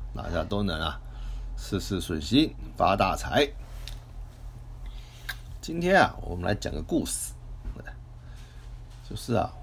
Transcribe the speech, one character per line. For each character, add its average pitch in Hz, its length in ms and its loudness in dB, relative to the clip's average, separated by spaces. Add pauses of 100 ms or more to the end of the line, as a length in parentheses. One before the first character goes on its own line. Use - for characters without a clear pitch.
(140)
大 - 160 -4
家 82 140 2
都 101 180 0
能 82 180 2
啊， 80 220 -2 (560)
事 - 220 -2
事 95 200 0
顺 82 220 -2
心， 131 320 4 (240)
发 92 180 8
大 95 200 6
财。 143 360 4 (2000)
今 165 180 -4
天 180 180 8
啊， 95 240 10
我 87 140 -4
们 87 80 -2
来 98 100 4
讲 - 200 0
个 78 100 0
故 165 220 4
事， - 260 -4 (1800)
就 - 60 -6
是 120 180 -2
啊， 92 160 4 (140)